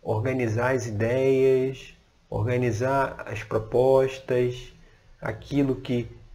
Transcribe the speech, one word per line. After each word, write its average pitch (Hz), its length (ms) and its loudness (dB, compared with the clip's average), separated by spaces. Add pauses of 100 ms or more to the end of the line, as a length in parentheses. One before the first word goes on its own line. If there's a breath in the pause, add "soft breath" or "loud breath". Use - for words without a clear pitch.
organizar 120 720 0
as 117 140 -2
ideias, 131 1040 2 (340)
organizar 123 1000 -2
as 104 160 -8
propostas, 123 1300 0 (480 soft breath)
aquilo 131 540 -2
que 120 340 -4 (260)